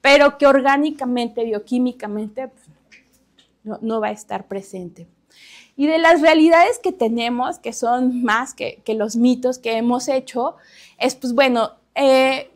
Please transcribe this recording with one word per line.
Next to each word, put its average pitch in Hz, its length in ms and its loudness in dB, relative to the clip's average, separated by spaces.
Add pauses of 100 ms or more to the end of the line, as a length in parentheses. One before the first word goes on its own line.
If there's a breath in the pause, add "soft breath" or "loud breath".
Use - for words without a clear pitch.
Pero 285 380 4
que 285 80 4
orgánicamente, 269 960 0
bioquímicamente, 220 1040 -6
pues, - 180 -20 (960)
no, 214 180 -12
no 226 200 -4
va 214 80 -4
a 214 40 -6
estar 202 360 -12
presente. 185 580 -14 (720 soft breath)
Y 277 100 0
de 320 120 2
las 330 220 4
realidades 330 600 4
que 370 100 -2
tenemos, 240 720 -4
que 233 120 -10
son 247 520 -2
más 233 280 -2
que, - 320 -12
que 220 100 -4
los 220 200 -4
mitos 247 460 0
que 226 160 -4
hemos 247 320 -2
hecho, 262 480 -4 (420 soft breath)
es, 254 160 -2
pues, 247 180 -8
bueno, 240 380 0 (240)
eh, 262 600 2